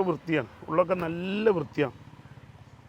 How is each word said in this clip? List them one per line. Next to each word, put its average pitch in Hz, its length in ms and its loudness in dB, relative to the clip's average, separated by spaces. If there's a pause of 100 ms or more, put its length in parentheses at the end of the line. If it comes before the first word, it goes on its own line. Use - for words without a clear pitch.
വൃത്തിയാണ്, 151 400 -2 (200)
ഉള്ളൊക്കെ 175 360 2
നല്ല 190 520 -2
വൃത്തിയാണ്. 139 380 -2 (920)